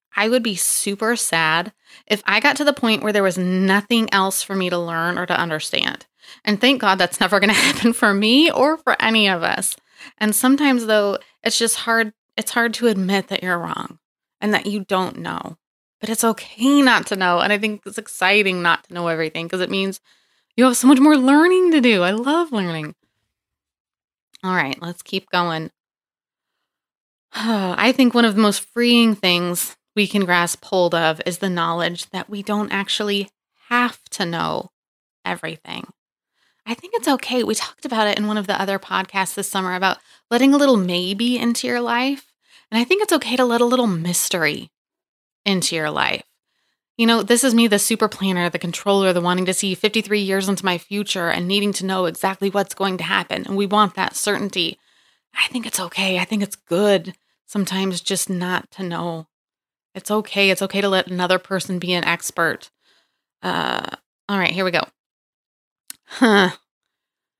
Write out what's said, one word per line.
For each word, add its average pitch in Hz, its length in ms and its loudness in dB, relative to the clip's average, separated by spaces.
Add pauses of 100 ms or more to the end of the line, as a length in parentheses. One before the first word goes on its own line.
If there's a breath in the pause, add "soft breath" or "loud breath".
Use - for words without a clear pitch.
(160)
I 208 120 2
would 240 140 2
be 220 140 -2
super 208 600 -2
sad 165 560 0 (340 soft breath)
if 208 200 -2
I 202 140 2
got 285 160 2
to 294 80 -2
the 285 80 4
point 226 300 0
where 214 100 -2
there 202 100 2
was 185 160 0
nothing 190 720 2
else 190 300 2
for - 120 -8
me 185 160 -2
to 175 80 -2
learn 170 400 -4
or 175 80 -4
to 175 120 0
understand. - 680 -4 (380 loud breath)
And 208 160 0
thank 254 200 2
God 190 160 2
that's 180 240 0
never 190 200 2
gonna 202 120 4
<laughs> - 0 -
happen 240 400 2
for 220 200 2
me 226 380 4
or 302 260 2
for - 240 -2
any 220 280 2
of 175 140 -2
us. 185 340 -4 (420 loud breath)
And 214 160 0
sometimes, 262 520 2
though, 208 320 2 (240 soft breath)
it's 214 160 -2
just 233 200 0
hard, 226 340 -2 (240)
it's - 160 -8
hard 233 220 0
to 233 140 0
admit 190 400 0
that - 140 -6
you're 180 160 -2
wrong - 400 -8 (420)
and 208 120 0
that - 140 0
you 202 180 -4
don't 185 340 -4
know. 170 400 -10 (420)
But 214 100 -6
it's 220 140 -2
okay 262 580 2
not 240 260 4
to 208 80 -4
know. 180 240 2
And 202 120 2
I 208 60 2
think 208 280 -6
it's 196 120 -14
exciting 196 640 0
not 170 240 0
to - 100 -18
know 175 140 -4
everything 165 400 -4
'cause 185 120 -4
it 180 100 -4
means 190 300 -4 (560)
you 240 80 6
have 247 120 4
so 247 120 4
much 277 100 10
more 302 180 8
learning 330 560 6
to 311 80 6
do. 226 220 4
I 180 80 2
love 285 420 0
learning. 165 420 -4 (1500)
All 185 120 -2
right, 143 280 -2
let's 170 200 -10
keep - 280 -8
going. 165 400 -2 (760)
<sighs> - 880 -20
I 214 600 0
think 247 200 4
one 240 120 4
of 220 100 2
the 214 80 4
most 208 180 2
freeing 233 540 2
things 175 640 -2 (180)
we 208 120 2
can 202 180 0
grasp 175 400 0
hold 175 300 2
of 160 300 0
is 175 140 -4
the 196 100 -2
knowledge 170 640 -4
that 185 180 -10
we 202 140 -10
don't 208 300 -4
actually 196 580 -4 (380)
have 240 420 -2
to - 160 -4
know 165 460 -4 (520)
everything. - 640 -10 (800)
I 226 100 -8
think 359 200 -8
it's - 140 -2
okay. 254 340 0
We 196 120 -2
talked - 300 -8
about 220 220 0
it 208 120 0
in 208 80 -2
one 214 120 -2
of 202 80 -6
the 190 140 -2
other 196 180 -2
podcasts 185 560 -4
this 202 140 -6
summer 190 260 -4
about 185 240 0 (320 soft breath)
letting 262 240 6
a - 20 6
little 277 200 6
maybe 190 600 0
into 233 280 -2
your 240 140 -2
life. 247 520 -4 (380 soft breath)
And 220 80 0
I 233 60 2
think 392 180 2
it's 403 100 -2
okay 254 240 0
to 254 80 4
let 233 160 2
a 240 60 4
little 240 200 2
mystery 170 840 -2 (720)
into 185 300 -2
your 156 160 -4
life. - 340 -2 (720)
You 226 100 2
know, 226 160 2
this 233 200 2
is 262 120 2
me, 233 120 4
the 208 120 2
super 214 300 0
planner, 180 400 -2
the 170 100 -6
controller, 190 540 0
the 175 80 -2
wanting 180 260 0
to 185 80 -2
see 190 200 -4
fifty-three 208 460 -2
years 190 280 -2
into 190 160 -2
my 180 140 0
future 196 520 -4
and 175 180 -2
needing 202 260 0
to 190 120 -6
know 190 180 -2
exactly 190 440 -4
what's 196 260 -2
going 190 240 -4
to 170 60 -8
happen. 185 400 -2
And 196 120 -6
we 202 100 0
want 208 280 2
that - 200 -4
certainty. 190 640 -4 (560)
I - 140 -2
think 233 180 -8
it's 214 140 -6
okay. 190 380 -2
I 180 60 -2
think 208 180 -2
it's 202 140 -6
good 190 580 0 (320)
sometimes 190 540 -4
just - 300 -4
not 180 420 -4
to - 100 -12
know. 170 440 -6 (680)
It's - 160 -8
okay. 202 400 2
It's 180 120 0
okay 196 180 -4
to 202 80 0
let 190 200 0
another 180 300 0
person 185 400 -6
be 175 140 -4
an 175 120 -2
expert. 165 640 -4 (720)
Uh, 85 440 -4 (420)
all 202 100 -2
right, 175 140 0
here 190 120 -2
we 185 60 -2
go. 170 140 0 (1200)
Huh. 202 460 4 (880)